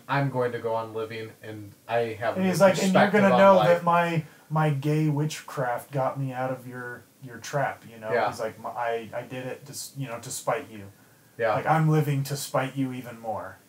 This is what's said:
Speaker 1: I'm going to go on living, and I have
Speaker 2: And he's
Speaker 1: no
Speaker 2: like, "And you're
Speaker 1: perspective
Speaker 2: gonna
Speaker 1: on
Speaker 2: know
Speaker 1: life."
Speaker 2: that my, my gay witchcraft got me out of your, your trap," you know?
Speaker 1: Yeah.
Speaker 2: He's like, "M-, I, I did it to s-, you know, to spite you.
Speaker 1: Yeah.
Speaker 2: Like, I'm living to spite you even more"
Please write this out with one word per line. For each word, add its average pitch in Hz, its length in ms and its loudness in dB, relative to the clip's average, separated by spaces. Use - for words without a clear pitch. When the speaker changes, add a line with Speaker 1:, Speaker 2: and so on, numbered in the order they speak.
Speaker 1:
I'm 139 220 0
going 123 200 0
to 117 80 -6
go 113 160 -2
on 113 180 -4
living, 110 360 -6
and 107 300 -14
I 117 320 0
have 113 160 -2
Speaker 2:
And 190 100 0
he's 170 140 2
Speaker 1:
no 196 60 8
Speaker 2:
like, 185 80 8
"And 190 80 2
you're 196 120 6
Speaker 1:
perspective 208 180 4
Speaker 2:
gonna 190 140 6
Speaker 1:
on 185 40 6
Speaker 2:
know 196 160 10
Speaker 1:
life." 180 140 6
Speaker 2:
that 170 160 4
my, 170 380 2
my 156 220 2
gay 151 360 0
witchcraft 143 840 -4
got 135 260 -2
me 131 140 -4
out 131 180 -2
of 123 160 -8
your, 123 360 -12
your 117 140 -16
trap," 117 520 -4
you 113 100 -18
know? 110 120 -6
Speaker 1:
Yeah. 113 180 2
Speaker 2:
He's 117 120 -8
like, 110 180 -4
"M-, 110 60 -14
I, 117 500 -4
I 120 60 -6
did 127 240 -10
it - 220 -10
to - 40 -18
s-, - 240 -12
you 135 140 -8
know, 117 100 -10
to 123 100 -14
spite 127 400 -4
you. 104 180 -16
Speaker 1:
Yeah. 110 180 2
Speaker 2:
Like, 117 100 -2
I'm 156 220 4
living 147 380 2
to 143 100 -4
spite 135 400 -4
you 131 160 -2
even 120 300 -12
more" 98 340 -8